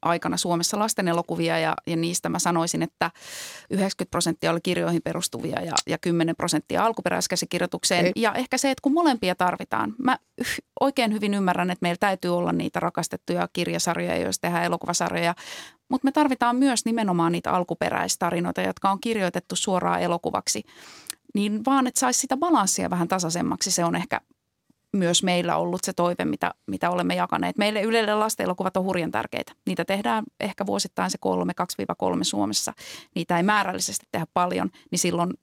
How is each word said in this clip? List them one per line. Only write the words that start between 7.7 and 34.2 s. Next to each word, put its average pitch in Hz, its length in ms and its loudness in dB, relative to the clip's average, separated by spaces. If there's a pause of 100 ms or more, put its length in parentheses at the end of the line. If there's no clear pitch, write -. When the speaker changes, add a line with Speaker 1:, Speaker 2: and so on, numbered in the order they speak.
Speaker 2:
Ei. 185 100 4
Speaker 1:
Ja 220 180 0
ehkä 254 240 -2
se, 269 140 2
että 262 100 -4
kun 277 120 4
molempia 254 420 2
tarvitaan. - 640 -2
Mä 254 200 0 (240)
yh-, - 200 -4 (180)
oikein 247 340 2
hyvin 208 200 0
ymmärrän, 180 380 2
että 180 120 -4
meillä 175 160 0
täytyy 185 380 2
olla 175 140 0
niitä 170 280 -2
rakastettuja 175 760 -2
kirjasarjoja, 170 640 -2
joista 185 300 -2
tehdään 175 180 0
elokuvasarjoja, 170 680 0 (540)
mut 262 140 0
me 269 80 4
tarvitaan 254 440 4
myös 262 300 2
nimenomaan 190 460 2
niitä 175 200 0
alkuperäistarinoita, 175 1120 0
jotka 190 300 0
on 196 80 -2
kirjoitettu 190 560 -2
suoraan 175 460 2
elokuvaksi. 175 640 0 (680)
Niin 208 320 0
vaan, 262 220 4
että - 120 -2
saisi 254 200 2
sitä 269 180 0
balanssia 233 520 2
vähän 180 180 2
tasaisemmaksi, 175 640 0
se 175 140 2
on 170 100 2
ehkä - 260 -2 (720)
myös 175 300 4
meillä 175 340 2
ollut 175 260 0
se 190 100 -4
toive, 175 320 0
mitä, 156 280 0 (140)
mitä 185 220 -2
olemme 180 260 0
jakaneet. 175 420 0
Meille 214 240 2
Ylelle 220 320 2
lastenokuvat 190 640 0
on 185 60 0
hurjan 175 280 -2
tärkeitä. - 400 -4 (160)
Niitä 185 180 -2
tehdään 214 380 0 (160)
ehkä 202 260 -4
vuosittain 190 460 -2
se - 100 -6
kolme, 180 320 0
kaksi - 240 -4
viiva 101 180 -4
kolme 90 280 0
Suomessa. - 500 -2 (420)
Niitä 175 220 0
ei 170 60 2
määrällisesti 196 680 0
tehdä 160 220 -2